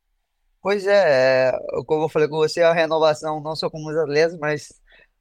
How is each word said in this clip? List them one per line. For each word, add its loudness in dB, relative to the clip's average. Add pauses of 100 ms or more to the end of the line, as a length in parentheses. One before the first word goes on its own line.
(600)
Pois -4
é, 4
é, -6
como 0
eu -2
falei 2
com -8
você, 0
a 6
renovação 0
não -10
só -6
como -12
os -8
atletas, 0
mas -6 (540)